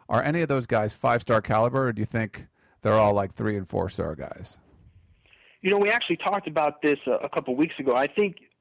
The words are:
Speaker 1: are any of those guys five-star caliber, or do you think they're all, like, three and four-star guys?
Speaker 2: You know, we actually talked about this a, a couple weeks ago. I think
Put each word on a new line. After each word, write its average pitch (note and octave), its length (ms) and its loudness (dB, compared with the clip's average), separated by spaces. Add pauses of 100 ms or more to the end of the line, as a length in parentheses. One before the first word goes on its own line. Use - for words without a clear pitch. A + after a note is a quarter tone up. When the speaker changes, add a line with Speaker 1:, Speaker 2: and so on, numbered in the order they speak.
Speaker 1:
are A#2+ 120 2
any D3+ 200 0
of D#3 80 -2
those C3 160 -2
guys G#2+ 280 0
five-star A#2+ 480 0
caliber, B2 460 2
or A#2 60 -2
do G#2 80 -4
you G#2+ 60 -4
think - 400 -6 (340)
they're G#2+ 120 2
all, G#2+ 200 6
like, G2 200 -2
three G#2+ 240 -4
and F#2 100 -8
four-star F2+ 480 -4
guys? - 420 -14 (1040)
Speaker 2:
You F#3+ 80 0
know, G3+ 80 4
we G3+ 120 4
actually A3+ 260 0
talked F#3+ 320 -4
about D3+ 340 0
this C#3+ 240 2
a, A#2+ 200 0
a - 40 -6
couple C3 260 -4
weeks D#3 240 0
ago. C3 140 0
I C3 140 2
think G3+ 300 -2 (240)